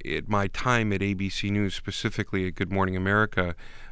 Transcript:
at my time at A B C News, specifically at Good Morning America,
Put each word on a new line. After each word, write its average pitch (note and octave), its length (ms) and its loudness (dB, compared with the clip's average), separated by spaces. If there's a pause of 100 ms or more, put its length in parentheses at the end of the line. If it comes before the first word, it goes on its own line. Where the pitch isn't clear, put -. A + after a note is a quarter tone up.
at D2+ 200 -2
my G2+ 200 2
time A2+ 440 2
at G2 100 2
A G2+ 120 2
B G2 140 -2
C G2+ 220 -2
News, G2+ 240 2
specifically G2 720 -2
at F2 80 -4
Good F#2+ 180 -2
Morning F#2+ 240 2
America, G2 580 2 (380)